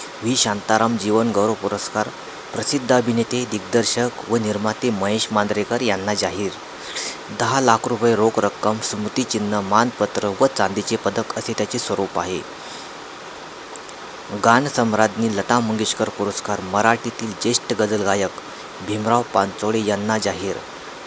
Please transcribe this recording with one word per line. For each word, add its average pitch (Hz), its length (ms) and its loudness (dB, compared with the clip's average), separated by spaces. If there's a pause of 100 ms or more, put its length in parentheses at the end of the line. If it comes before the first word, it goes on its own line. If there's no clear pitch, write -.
(220)
व्ही 120 140 0
शांताराम 110 640 2
जीवन 107 340 2
गौरव 104 220 4
पुरस्कार 104 560 -2 (440)
प्रसिद्ध 131 380 0
अभिनेते, 123 600 2
दिग्दर्शक 110 580 0 (200)
व 113 60 2
निर्माते 107 540 0
महेश 104 420 0
मांजरेकर 104 500 2
यांना 101 320 0
जाहीर. 92 380 -2 (880)
दहा 120 220 2
लाख 117 240 6
रुपये 117 300 4
रोख 110 220 4
रक्कम, 104 460 2
स्मृतिचिन्ह, 104 760 0
मानपत्र 104 720 2 (100)
व 135 60 8
चांदीचे 101 480 0
पदक 107 420 -2
असे 113 160 -4
त्याचे 110 260 -2
स्वरूप 95 400 -2
आहे. 87 200 -2 (2000)
गानसम्राज्ञी 113 920 4
लता 117 220 2
मंगेशकर 110 500 0
पुरस्कार 101 520 -2
मराठीतील 110 680 0 (100)
ज्येष्ठ 120 320 0
गझल 104 300 2
गायक 98 280 2 (560)
भीमराव 107 340 2
पानचोळे 104 640 0
यांना 104 320 0
जाहीर. 98 380 -2 (520)